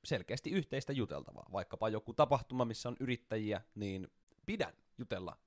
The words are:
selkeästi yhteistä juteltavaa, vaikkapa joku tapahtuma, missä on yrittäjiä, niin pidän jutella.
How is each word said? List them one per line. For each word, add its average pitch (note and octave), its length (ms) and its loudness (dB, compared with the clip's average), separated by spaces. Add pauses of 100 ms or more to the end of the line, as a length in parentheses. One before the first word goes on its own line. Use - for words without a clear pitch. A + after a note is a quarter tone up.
selkeästi A#2+ 460 -2
yhteistä C#3+ 420 0
juteltavaa, F2 600 -2
vaikkapa F#2+ 360 -2
joku G#2+ 260 -2
tapahtuma, B2+ 500 4
missä A#2 240 -2
on A#2+ 120 -4
yrittäjiä, A2 600 0 (140)
niin G2 340 -4 (380)
pidän G#3 260 -2 (260)
jutella. F#2 380 -6 (100)